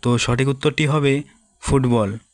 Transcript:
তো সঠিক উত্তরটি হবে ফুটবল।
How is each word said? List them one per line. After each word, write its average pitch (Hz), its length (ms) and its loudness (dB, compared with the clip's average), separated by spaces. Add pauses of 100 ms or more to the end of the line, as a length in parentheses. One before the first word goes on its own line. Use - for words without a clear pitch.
তো 120 160 0
সঠিক 123 300 -2
উত্তরটি 139 380 0
হবে 143 280 2 (480)
ফুটবল। 120 480 2 (240)